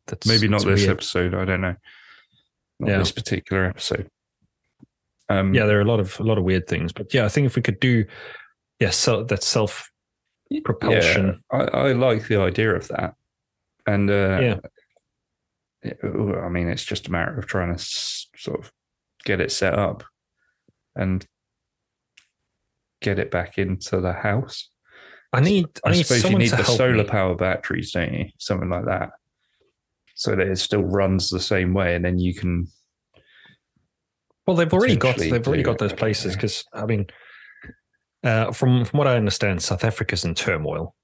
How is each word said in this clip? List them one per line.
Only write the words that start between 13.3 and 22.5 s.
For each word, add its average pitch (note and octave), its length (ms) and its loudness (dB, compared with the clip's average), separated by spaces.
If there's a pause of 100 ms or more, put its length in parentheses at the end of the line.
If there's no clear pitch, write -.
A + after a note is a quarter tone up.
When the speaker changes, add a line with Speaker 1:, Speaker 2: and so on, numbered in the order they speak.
Speaker 2:
and, G2+ 240 2
uh, G2 320 2
Speaker 1:
Yeah. A2+ 180 0 (1200)
Speaker 2:
it, - 200 -8
I F#2 460 -2
mean, F2 180 -2
it's - 160 -4
just - 240 -8
a F2 40 -6
matter F2 260 -2
of G2 80 -8
trying F2+ 240 -2
to E2+ 60 -2
s-, - 600 -8
sort - 240 -8
of - 140 -20 (500)
get F#2+ 160 -2
it - 120 -2
set - 260 0
up G2+ 260 -2 (920)
and F#2+ 300 -2 (1800)